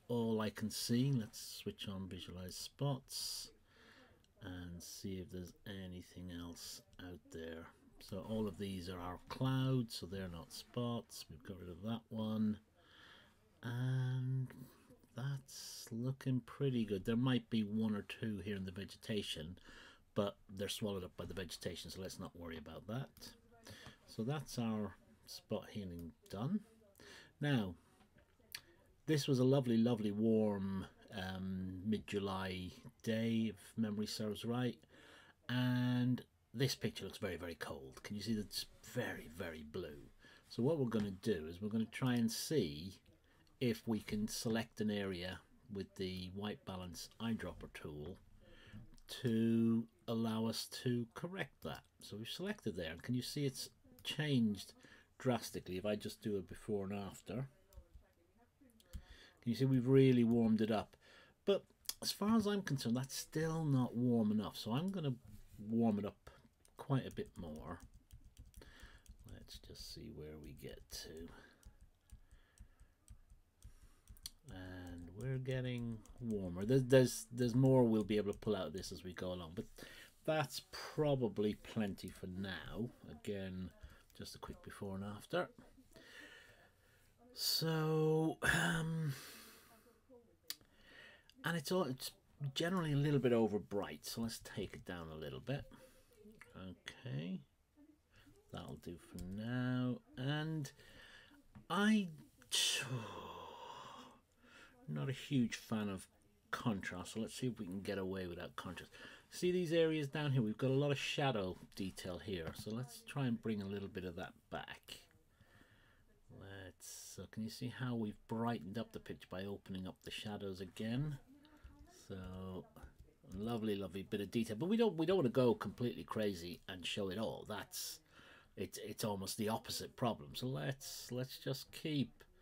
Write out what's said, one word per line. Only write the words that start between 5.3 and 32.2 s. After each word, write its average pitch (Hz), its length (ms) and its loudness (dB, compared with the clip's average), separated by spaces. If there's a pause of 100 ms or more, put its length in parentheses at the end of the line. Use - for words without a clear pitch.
there's 90 220 -8 (120)
anything 90 720 -10
else 85 420 -10 (180)
out 90 200 -10 (120)
there. 82 340 -8 (340)
So - 300 -6
all 110 180 2
of 87 100 -4
these 95 320 -4
are 90 100 -6
our 90 200 -6 (100)
clouds, 131 640 2
so - 100 -8
they're 92 240 -4
not 82 220 -10
spots. - 800 -4
We've 76 140 -16
got 92 160 -10
rid 90 100 -10
of 85 140 -10
that 113 260 -2
one. 110 480 2 (1040)
And 127 840 0 (680)
that's - 760 -6
looking 127 540 0
pretty 127 400 2
good. 101 200 0
There 113 100 4
might 123 340 4
be 113 120 4
one 107 340 2
or 101 80 -2
two 107 420 -4
here 104 100 -2
in 95 100 -4
the 95 60 -6
vegetation, 92 840 -4 (580)
but 101 200 2 (200)
they're 95 140 -2
swallowed 98 340 -2
up - 140 -12
by 90 80 -6
the 85 80 -8
vegetation, 87 560 -8
so 92 120 -10
let's 90 180 -8
not 87 160 -10
worry 85 220 -10
about 78 300 -12
that. 120 220 -4 (960)
So - 180 -6
that's 139 360 -2
our 107 360 0 (300)
spot - 460 -4
healing 85 400 -8 (180)
done. 139 300 0 (800)
Now, 123 320 4 (1300)
this 156 200 4
was 131 120 6
a 127 40 8
lovely, 127 340 8
lovely 113 340 6
warm, 101 760 4 (320)
um, 92 680 -4
mid-July 95 840 0 (320)